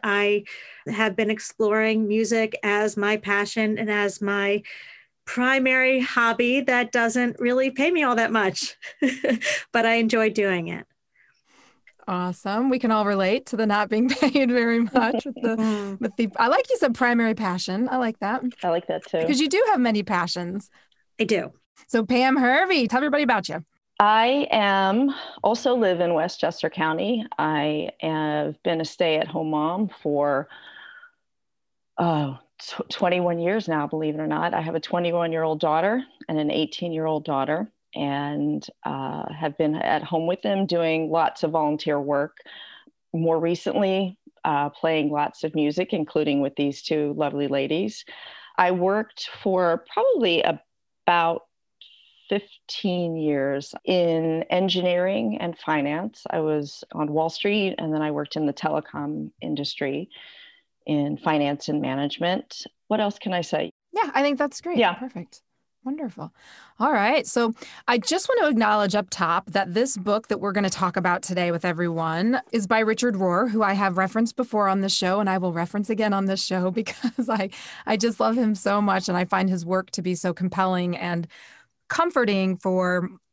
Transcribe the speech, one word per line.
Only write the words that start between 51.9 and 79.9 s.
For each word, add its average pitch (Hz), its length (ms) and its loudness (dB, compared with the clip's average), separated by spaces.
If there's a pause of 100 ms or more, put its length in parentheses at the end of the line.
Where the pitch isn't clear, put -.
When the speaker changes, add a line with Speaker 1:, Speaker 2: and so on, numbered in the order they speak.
Speaker 3:
fifteen 180 880 -4
years 143 580 -2 (100)
in 165 640 2
engineering 185 920 0
and 170 180 -6
finance. 151 720 -4
I - 80 -4
was 151 540 -4
on 151 200 -4
Wall 160 160 0
Street, 202 500 -2
and 160 140 -4
then 156 100 0
I 151 100 -2
worked 147 240 -6
in 156 100 0
the 143 60 0
telecom 151 880 -6
industry 147 680 -6 (760)
in 147 300 0
finance 147 520 0
and 151 140 -2
management. 143 840 -4 (200)
What 208 140 0
else 208 180 -2
can 190 140 -6
I 175 80 0
say? 156 320 -4 (200)
Speaker 2:
Yeah, 359 220 -2
I 269 80 2
think 285 160 2
that's 285 220 -4
great. 339 180 -4
Speaker 3:
Yeah. 190 160 4
Speaker 2:
Perfect. 214 480 -12 (400)
Wonderful. 247 500 -8 (460)
All 269 140 2
right. 240 340 2
So 233 280 0 (340)
I 247 100 4
just 320 300 0
want 480 140 2
to 302 60 4
acknowledge 214 460 2
up 208 160 0
top 175 400 0
that 180 240 -2
this 247 220 0
book 208 320 -2
that 208 100 -2
we're 196 140 -2
gonna 196 180 0
talk 180 260 -2
about 175 260 0
today 180 280 -2
with 170 140 -2
everyone 170 760 0 (120)
is 202 160 -2
by 226 120 4
Richard 220 360 0
Rohr, 190 340 2
who 214 140 2
I 196 80 2
have 196 260 0
referenced 226 380 0
before 214 320 0
on 190 140 2
this 190 120 0
show, 185 240 2
and 208 100 2
I 190 100 2
will 180 140 -2
reference 175 380 -2
again 214 220 2
on 196 140 0
this 190 180 -2
show 185 260 0
<laughs> - 0 -
because 226 580 -4
I, 202 220 0 (360)
I 214 100 2
just 214 240 0
love 220 160 2
him 220 180 2
so 202 260 0
much, 190 280 2
and 180 100 0
I 180 60 0
find 190 260 0
his 175 160 -2
work 185 260 -2